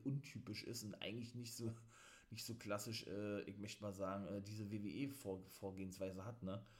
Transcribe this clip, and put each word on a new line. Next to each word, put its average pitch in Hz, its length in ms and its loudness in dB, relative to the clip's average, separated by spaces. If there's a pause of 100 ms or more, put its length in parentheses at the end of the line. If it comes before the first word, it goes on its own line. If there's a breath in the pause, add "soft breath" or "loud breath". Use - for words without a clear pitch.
untypisch 139 640 2
ist 110 180 0
und 101 120 -2
eigentlich 113 400 0
nicht 117 200 -2
so, 113 180 2 (560 loud breath)
nicht - 160 -4
so 117 100 0
klassisch, 107 520 2
äh, 104 360 2
ich 101 140 -4
möchte 104 240 -4
mal 104 120 2
sagen, 98 340 4
äh, 101 140 2
diese 107 280 0
W 104 140 2
W 104 60 2
E 127 180 2
Vor-, 95 400 0
Vorgehensweise 95 760 -2
hat, 117 180 -4
ne? 95 180 2 (180 loud breath)